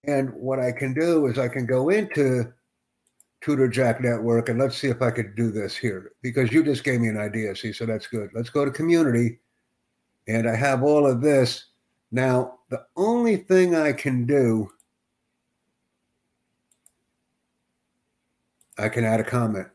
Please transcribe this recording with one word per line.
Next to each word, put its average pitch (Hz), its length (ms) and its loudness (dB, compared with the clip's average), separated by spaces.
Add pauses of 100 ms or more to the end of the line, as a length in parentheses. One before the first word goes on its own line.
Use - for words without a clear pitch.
And 139 300 -2
what 131 260 -4
I 123 100 0
can 131 240 -4
do 160 320 2
is 120 100 0
I 123 120 0
can 123 180 -4
go 131 220 2
into 143 640 0 (880)
Tutor 135 260 2
Jack 120 340 0
Network, 117 480 0
and 117 80 -2
let's 131 200 0
see 143 100 -6
if 120 160 -2
I 120 80 2
could 104 240 -6
do 113 160 -2
this 101 260 -6
here, 98 360 -6 (100)
because 123 300 0
you 160 100 4
just 143 220 -2
gave 127 160 0
me 117 80 2
an 107 100 -2
idea, 104 380 -4
see, 110 160 -8
so 113 140 -8
that's 110 200 -6
good. 104 260 -8
Let's 117 180 -6
go 143 140 0
to 139 60 0
community, 139 680 2 (880)
and 113 200 0
I 113 60 0
have 131 300 0
all 147 220 4
of 123 160 2
this. 135 480 2 (420)
Now, 127 460 0 (100)
the - 160 -8 (100)
only 226 420 2
thing 180 380 4
I 151 180 2
can 127 340 -2
do, 117 440 2 (4000)
I 107 100 -2
can 117 160 -2
add 113 140 2
a 110 60 0
comment. 110 500 -2